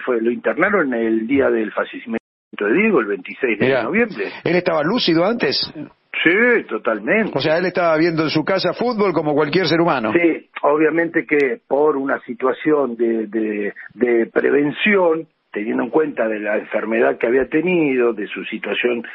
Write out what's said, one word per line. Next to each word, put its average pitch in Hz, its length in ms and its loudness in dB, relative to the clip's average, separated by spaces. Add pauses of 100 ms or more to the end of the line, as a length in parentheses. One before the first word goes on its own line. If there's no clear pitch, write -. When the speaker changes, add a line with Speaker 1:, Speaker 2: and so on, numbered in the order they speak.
Speaker 1:
fue, 120 160 0
lo 113 100 2
internaron 139 600 0
el 113 340 0
día 131 220 2
del 110 220 0
fallecimiento - 480 -6 (400)
de 104 140 0
Diego, 196 260 4
el 107 80 0
veintiséis 101 520 -2
de 123 60 2
Speaker 2:
Mirá, 127 180 2
Speaker 1:
noviembre. 160 420 -2 (180)
Speaker 2:
¿él 170 120 0
estaba 170 280 0
lúcido 170 420 2
antes? 202 320 0 (680)
Speaker 1:
Sí, 202 460 4
totalmente. 120 680 -2
Speaker 2:
O 139 60 0
sea, 156 160 0
él 180 80 0
estaba 175 320 0
viendo 160 260 2
en 156 60 0
su 151 140 0
casa 185 300 0
fútbol 214 400 0
como 156 200 0
cualquier 151 340 2
ser 165 140 2
humano. 131 320 0
Speaker 1:
Sí, 170 360 0 (120)
obviamente 156 640 2
que 135 420 0
por 147 300 2
una 135 240 -2
situación 131 760 -2
de, 113 320 0
de, 104 460 -4 (200)
de 117 340 2
prevención, 156 1000 2 (240)
teniendo 120 320 -4
en 120 60 -6
cuenta 123 380 0
de 107 120 -4
la 104 180 -2
enfermedad 113 600 0
que 123 100 -2
había 127 220 2
tenido, 156 640 2
de 101 140 -6
su 95 180 -10
situación, 113 580 -4 (120)